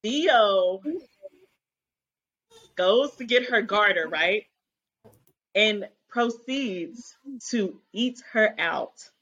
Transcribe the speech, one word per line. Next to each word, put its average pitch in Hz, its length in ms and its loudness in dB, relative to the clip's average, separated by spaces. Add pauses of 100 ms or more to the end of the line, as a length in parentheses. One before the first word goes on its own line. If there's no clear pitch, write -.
Theo 269 800 2 (1900)
goes 233 400 2
to 262 80 -12
get 247 260 2
her 226 120 2
garter, 196 460 2
right? 170 360 0 (1080)
And 208 340 0 (200)
proceeds 233 1080 -6 (340)
to 208 300 -4 (120)
eat 240 300 -4 (100)
her 214 260 2
out - 500 -6 (120)